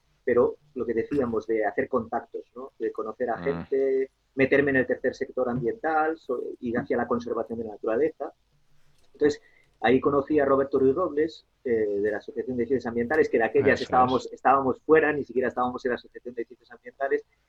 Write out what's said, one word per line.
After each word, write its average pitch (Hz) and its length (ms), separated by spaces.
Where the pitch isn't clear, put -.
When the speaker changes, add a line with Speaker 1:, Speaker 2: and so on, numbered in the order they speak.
Speaker 1:
pero 120 300
lo 120 100
que 117 80
decíamos 113 540
de 110 180
hacer 131 240
contactos, 117 540
¿no? 131 240
De 110 140
conocer 110 360
a 113 60
Speaker 2:
Mm. 95 80
Speaker 1:
gente, 135 680
meterme 139 340
en 135 80
el 127 100
tercer 127 280
sector 127 340
ambiental, 147 680
so-, - 220
ir 117 160
hacia 123 180
la 120 120
conservación 117 520
de 113 60
la 107 60
naturaleza. 127 600
Entonces, 147 300
ahí 123 180
conocí 143 400
a 139 60
Roberto 135 340
Ruiz 135 160
Robles, 160 500
eh, 131 40
de 104 420
la 104 80
Asociación 117 360
de 117 120
Ciencias 123 200
Ambientales, 120 420
que 123 100
de 113 60
aquellas 135 220
Speaker 2:
Eso 131 80
es. 120 60
Speaker 1:
estábamos, 127 500
estábamos 131 540
fuera, 151 260
ni 143 140
siquiera 123 240
estábamos 123 340
en 127 60
la 117 60
Asociación 120 400
de 117 100
Ciencias - 260
Ambientales, 139 540